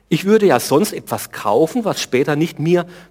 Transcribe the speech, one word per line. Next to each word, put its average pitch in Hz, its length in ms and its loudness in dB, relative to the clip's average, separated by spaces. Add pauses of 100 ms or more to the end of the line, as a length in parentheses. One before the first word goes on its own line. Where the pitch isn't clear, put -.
Ich 175 160 0
würde 208 200 4
ja 135 140 4
sonst 156 340 0
etwas - 380 -8
kaufen, 160 520 0
was 180 160 -4
später 143 360 -2
nicht 160 240 -2
mir, 170 260 0 (260)